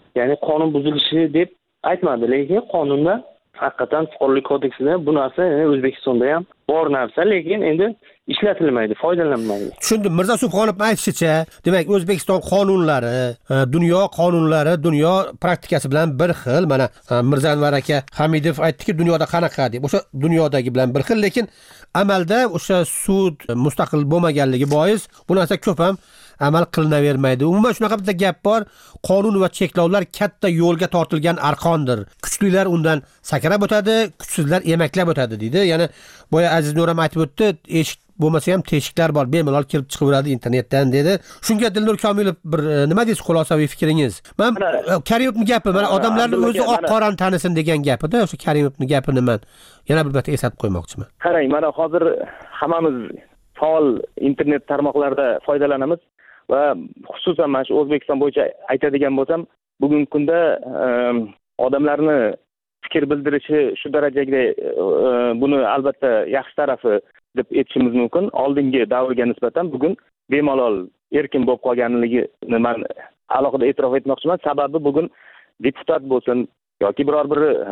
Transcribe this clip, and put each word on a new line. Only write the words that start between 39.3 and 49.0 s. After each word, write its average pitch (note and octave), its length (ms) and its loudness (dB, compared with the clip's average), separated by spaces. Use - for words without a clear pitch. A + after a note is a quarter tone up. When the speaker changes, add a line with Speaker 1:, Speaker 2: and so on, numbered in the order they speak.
Speaker 2:
kirib C#3 220 -4
chiqaveradi C#3 420 0
internetdan, B2+ 600 0
dedi. D3+ 260 2
Shunga A3 320 0
Dilnur G#3+ 240 0
Komilov G3+ 460 0
bir, D#3 200 -4
e, D3+ 140 0
nima G#3 160 2
deysiz, A3 180 -2
xulosaviy D#3 440 2
fikringiz? D#3 540 0
Men, A3+ 160 2
Speaker 3:
Mana, F3+ 260 -2
Speaker 2:
e, E3+ 140 -2
Karimovning A#3 440 0
gapi, A3+ 220 0
mana, F#3 80 2
Speaker 3:
mana, G3 180 0
Speaker 2:
odamlarni A3+ 400 0
Speaker 3:
Abdulla A#3 140 2
Speaker 2:
o'zi G#3+ 120 0
Speaker 3:
aka, A3+ 100 0
Speaker 2:
oq E3+ 100 0
Speaker 3:
mana. E3+ 120 0
Speaker 2:
qorani G#3+ 240 2
tanisin F3+ 380 0
degan D#3 280 0
gapida, D#3 400 0
o'sha - 140 -4
Karimovning C#3+ 520 0
gapini C3+ 320 2